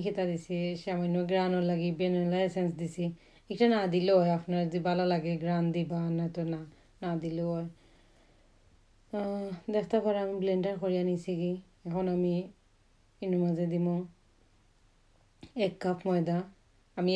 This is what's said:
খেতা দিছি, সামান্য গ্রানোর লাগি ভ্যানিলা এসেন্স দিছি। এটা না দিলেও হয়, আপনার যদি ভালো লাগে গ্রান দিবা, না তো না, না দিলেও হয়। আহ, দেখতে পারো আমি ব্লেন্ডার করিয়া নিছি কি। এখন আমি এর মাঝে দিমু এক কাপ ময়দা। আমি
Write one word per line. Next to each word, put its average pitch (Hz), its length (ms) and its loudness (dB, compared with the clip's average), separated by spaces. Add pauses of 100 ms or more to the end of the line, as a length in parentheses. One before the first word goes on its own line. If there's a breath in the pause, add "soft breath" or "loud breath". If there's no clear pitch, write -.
খেতা 196 260 -2
দিছি, 170 260 -4 (260)
সামান্য 175 340 0 (140)
গ্রানোর 180 400 2
লাগি 170 180 0 (100)
ভ্যানিলা 180 400 2 (100)
এসেন্স 180 320 0
দিছি। 170 240 -4 (460 loud breath)
এটা 220 180 2
না 226 180 4
দিলেও 180 340 4
হয়, 175 180 4
আপনার 175 260 -2
যদি 170 140 -2 (100)
ভালো 180 240 2
লাগে 170 240 0
গ্রান 170 360 0
দিবা, 170 280 -2 (180)
না 170 160 0
তো 170 80 -4 (100)
না, 160 80 -6 (400 loud breath)
না 175 160 -4
দিলেও 165 380 -4
হয়। 170 140 -4 (1400 soft breath)
আহ, 202 360 -4 (260)
দেখতে 208 300 2
পারো 208 200 2
আমি 196 180 -4
ব্লেন্ডার 190 400 0
করিয়া 185 200 0
নিছি 180 380 -2
কি। 175 120 0 (340)
এখন 175 220 -2
আমি 180 260 2 (880)
এর 185 160 0
মাঝে 175 280 0
দিমু 175 280 0 (1700)
এক - 140 -4
কাপ 180 260 0
ময়দা। 175 320 2 (580)
আমি 180 200 2